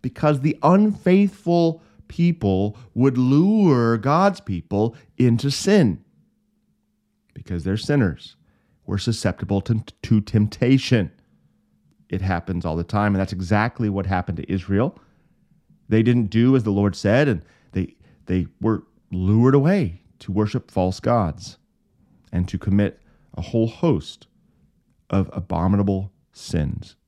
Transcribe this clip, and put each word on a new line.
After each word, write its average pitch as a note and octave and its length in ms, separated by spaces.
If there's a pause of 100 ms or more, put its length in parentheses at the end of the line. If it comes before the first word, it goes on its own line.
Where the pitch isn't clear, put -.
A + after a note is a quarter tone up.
because D3 400
the C#3+ 220
unfaithful F3+ 1200 (260)
people G#2+ 720 (160)
would B2+ 240
lure C3+ 800
God's E3+ 420
people G2+ 560 (220)
into B2 320
sin. E3+ 520 (1300)
Because E2+ 300
they're F#2+ 120
sinners. G#2+ 600 (500)
We're F#2+ 120
susceptible G2+ 640
to, A2 220 (180)
to A2 180
temptation. A2 920 (1000)
It F#2 140
happens F2+ 420
all D#2+ 120
the E2+ 80
time, G#2 300
and F#2+ 60
that's F#2+ 120
exactly G#2 580
what F#2+ 160
happened F2+ 300
to - 140
Israel. G2 480 (880)
They A2 140
didn't A#2+ 260
do A#2 260
as B2+ 80
the G#2 80
Lord G2+ 260
said, B2+ 320
and F2 160 (280)
they, F#2 240 (300)
they F2+ 200 (140)
were G#2+ 240 (260)
lured G#2+ 440
away C#3+ 460 (200)
to - 100
worship G#2 400
false F#2 300
gods G#2+ 580 (720)
and F2+ 180
to - 80
commit G2+ 440 (360)
a E2+ 60
whole A2+ 240
host - 640 (840)
of F#2+ 220
abominable F#2+ 800 (200)
sins. - 640 (140)